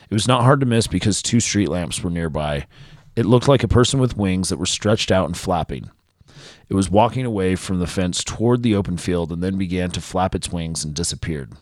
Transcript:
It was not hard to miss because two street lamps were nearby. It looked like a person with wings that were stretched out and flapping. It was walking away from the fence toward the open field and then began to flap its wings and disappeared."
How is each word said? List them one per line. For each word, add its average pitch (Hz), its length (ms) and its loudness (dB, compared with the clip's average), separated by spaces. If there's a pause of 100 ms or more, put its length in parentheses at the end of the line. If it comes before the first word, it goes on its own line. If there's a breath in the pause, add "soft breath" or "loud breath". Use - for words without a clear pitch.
(120)
It - 20 -2
was 107 140 0
not 123 160 4
hard 139 160 6
to 131 80 2
miss 113 180 2
because - 380 0
two 120 160 2
street 101 300 2
lamps 85 340 -4
were 87 80 -2
nearby. 76 560 -4 (480 loud breath)
It 117 100 0
looked 117 220 4
like 135 160 6
a 110 40 2
person - 320 4
with 127 160 0
wings 92 340 0
that 78 100 -4
were 90 80 -2
stretched - 440 0
out 107 140 4
and 85 100 -4
flapping. 80 540 -4 (800 loud breath)
It 98 60 -2
was 95 160 2
walking 117 340 2
away 95 300 0
from 90 240 -4
the 87 80 0
fence 90 360 -2
toward 120 380 0
the 113 140 2
open 92 220 0
field 85 340 -2
and 85 100 -6
then 95 160 -2
began 90 340 -2
to 87 100 -6
flap 92 340 -2
its - 160 -8
wings 82 340 -6
and 76 80 -6
disappeared." 71 680 -6